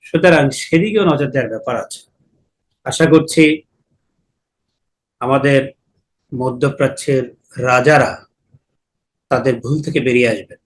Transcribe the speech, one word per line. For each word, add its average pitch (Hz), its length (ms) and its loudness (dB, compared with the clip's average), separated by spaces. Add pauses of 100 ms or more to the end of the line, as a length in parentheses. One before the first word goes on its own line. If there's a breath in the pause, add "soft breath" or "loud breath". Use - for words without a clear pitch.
সুতরাং 156 480 2
সেদিকেও 202 540 -2
নজর 147 260 0
দেওয়ার 131 180 -4
ব্যাপার 113 280 -8
আছে। - 240 -10 (840)
আশা 147 220 0
করছি 156 560 2 (1600)
আমাদের 135 520 0 (640)
মধ্যপ্রাচ্যের 131 1000 -4 (200)
রাজারা 127 680 2 (1040)
তাদের 123 320 -2
ভুল 143 220 -6
থেকে 160 180 -4
বেরিয়ে 123 280 0
আসবেন। 101 380 -8